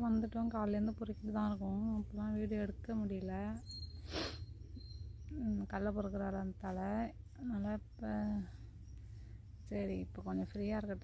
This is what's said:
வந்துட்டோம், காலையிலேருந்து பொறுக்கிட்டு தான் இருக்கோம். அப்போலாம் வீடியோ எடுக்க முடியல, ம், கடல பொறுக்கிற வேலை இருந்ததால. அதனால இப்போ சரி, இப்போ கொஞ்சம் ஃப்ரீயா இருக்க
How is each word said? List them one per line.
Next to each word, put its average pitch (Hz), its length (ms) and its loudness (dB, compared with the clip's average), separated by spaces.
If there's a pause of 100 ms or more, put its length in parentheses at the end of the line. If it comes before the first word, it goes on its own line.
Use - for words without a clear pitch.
வந்துட்டோம், 226 480 4
காலையிலேருந்து 214 460 4
பொறுக்கிட்டு 214 380 -2
தான் 208 120 6
இருக்கோம். 196 380 2 (100)
அப்போலாம் 208 440 0
வீடியோ 214 240 4
எடுக்க 220 360 -2
முடியல, 185 320 0 (2000)
ம், 214 200 2 (140)
கடல 202 240 2
பொறுக்கிற 196 300 0
வேலை 196 160 0
இருந்ததால. 190 360 -2 (600)
அதனால 214 420 0
இப்போ 220 320 -4 (1600)
சரி, 196 340 0
இப்போ - 240 -8
கொஞ்சம் 185 240 0
ஃப்ரீயா 202 280 2
இருக்க 202 220 -2